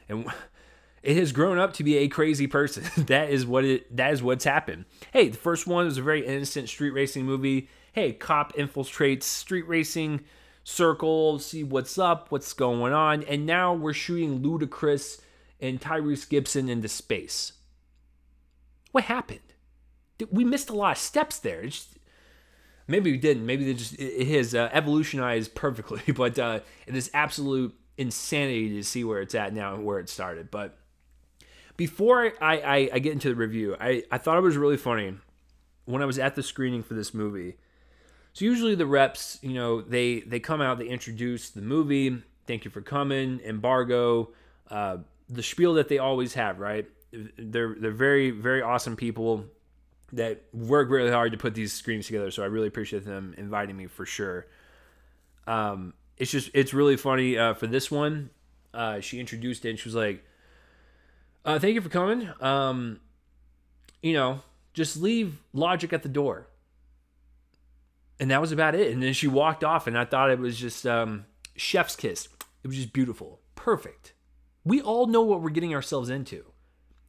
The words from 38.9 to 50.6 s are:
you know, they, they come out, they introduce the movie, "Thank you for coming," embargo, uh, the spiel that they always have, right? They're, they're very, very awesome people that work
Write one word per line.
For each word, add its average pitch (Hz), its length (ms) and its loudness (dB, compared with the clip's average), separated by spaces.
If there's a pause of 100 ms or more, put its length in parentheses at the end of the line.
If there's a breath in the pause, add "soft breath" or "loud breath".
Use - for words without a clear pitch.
you 131 120 -6
know, 117 280 0
they, 120 380 0
they 117 200 -6
come 151 220 -2
out, 127 160 2
they 120 80 -8
introduce 120 640 -6
the 104 140 -14
movie, 135 580 0 (240)
"Thank 113 200 -6
you 101 60 -10
for 104 100 -14
coming," 135 640 -2
embargo, 120 840 2 (400 soft breath)
uh, 101 280 -4 (300)
the 120 140 -10
spiel 170 320 2
that 147 140 4
they 143 100 2
always 131 380 0
have, 101 240 -2
right? 104 260 -4 (260)
They're, 110 680 -4
they're 110 100 -2
very, 135 400 4
very 123 320 0
awesome 117 340 0
people 113 500 -2 (680)
that 113 300 -4 (100)
work 123 380 2